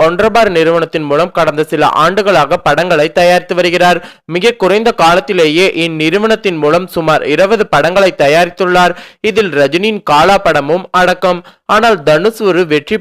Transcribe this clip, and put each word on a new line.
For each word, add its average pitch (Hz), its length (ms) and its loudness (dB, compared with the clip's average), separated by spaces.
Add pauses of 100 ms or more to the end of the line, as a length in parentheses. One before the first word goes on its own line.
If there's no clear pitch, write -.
ஒன்றரை 180 300 0
பார் 226 200 4
நிறுவனத்தின் 160 540 0
மூலம் 160 280 -2
கடந்த 156 240 -2 (100)
சில 151 180 0 (140)
ஆண்டுகளாக 175 640 0
படங்களை 160 400 0 (140)
தயாரித்து 175 400 0
வருகிறார். 175 400 2 (360)
மிக 214 180 0 (100)
குறைந்த 208 260 2 (120)
காலத்திலேயே 175 640 2 (180)
இந்நிறுவனத்தின் 175 800 -2
மூலம் 170 320 0
சுமார் 156 280 0 (100)
இருபது 196 400 0
படங்களை 180 360 2 (140)
தயாரித்துள்ளார். 175 720 0 (340)
இதில் 202 300 -2
ரஜினியின் 180 500 -2
காலா 160 260 4 (120)
படமும் 156 380 -2 (160)
அடக்கம். 180 380 0 (360)
ஆனால் 220 220 2 (100)
தனுஷ் 170 420 0
ஒரு 175 120 0 (100)
வெற்றி 151 300 -2